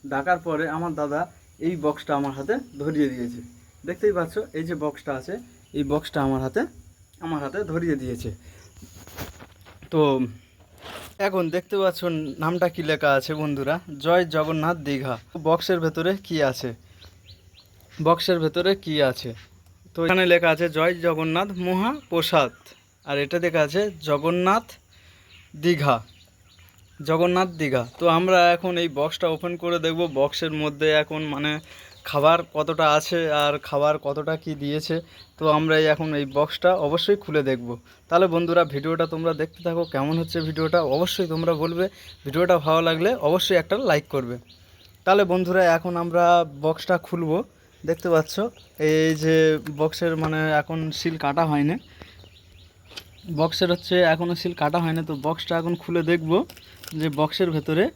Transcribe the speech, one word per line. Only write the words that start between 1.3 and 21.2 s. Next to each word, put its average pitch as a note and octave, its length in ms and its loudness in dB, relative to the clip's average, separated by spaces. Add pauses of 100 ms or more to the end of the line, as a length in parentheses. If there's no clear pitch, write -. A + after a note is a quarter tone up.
এই F3+ 60 -2 (100)
বক্সটা D3+ 360 -2
আমার C#3 180 -4
হাতে C#3 160 -4 (280)
ধরিয়ে D3 320 0
দিয়েছে। A#2+ 260 -8 (440)
দেখতেই G3 340 -2
পাচ্ছ, E3 180 -4 (220)
এই D#3+ 120 -6
যে F3 140 -4
বক্সটা D3 360 -6
আছে, E3 140 -10 (440)
এই D3 140 -2
বক্সটা D3+ 360 -4
আমার C3+ 180 0
হাতে, G3+ 160 -2 (600)
আমার E3 200 -6
হাতে C#3+ 180 -8 (120)
ধরিয়ে E3 300 -2
দিয়েছে। B2 280 -8 (1600)
তো D#3+ 100 2 (1300)
এখন F#3+ 160 0 (120)
দেখতে F3+ 220 -4
পাচ্ছ F#3+ 220 0 (440)
নামটা F3 320 0
কি F3+ 60 -6 (100)
লেখা D3+ 260 2
আছে C3+ 140 -2 (100)
বন্ধুরা, C#3+ 340 -2 (280)
জয় E3+ 200 4 (120)
জগন্নাথ D#3+ 420 0 (100)
দীঘা। C3+ 280 -4 (320)
বক্সের E3+ 380 2
ভেতরে D#3+ 260 0 (140)
কি E3+ 100 -6 (140)
আছে, B2+ 200 -6 (1200)
বক্সের E3+ 500 2
ভেতরে F3 280 0 (120)
কি D#3 120 -6 (140)
আছে? B2+ 220 -8 (640)
তো - 120 -10
এখানে F#3 180 4 (100)
লেখা E3+ 200 6
আছে D#3+ 120 0 (120)
জয় E3 160 4 (120)
জগন্নাথ D#3+ 440 0 (180)